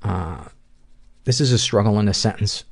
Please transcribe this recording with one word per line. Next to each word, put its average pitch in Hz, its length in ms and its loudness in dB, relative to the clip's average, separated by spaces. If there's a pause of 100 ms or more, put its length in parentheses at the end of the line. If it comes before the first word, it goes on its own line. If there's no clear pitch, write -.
Uh, 90 420 -6 (800)
this 123 160 0
is 131 120 4
a 120 60 4
struggle 104 420 2
in 104 80 4
a 95 60 2
sentence - 580 -2